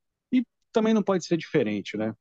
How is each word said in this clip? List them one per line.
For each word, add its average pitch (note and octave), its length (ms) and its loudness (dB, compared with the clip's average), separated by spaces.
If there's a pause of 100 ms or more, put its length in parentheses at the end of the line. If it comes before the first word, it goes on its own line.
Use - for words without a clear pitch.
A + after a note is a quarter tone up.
(320)
E B3+ 120 2 (280)
também A3 220 2
não G#3+ 80 4
pode F#3 240 -2
ser F3+ 100 -2
diferente, G#2+ 640 -2
né? A2 240 -4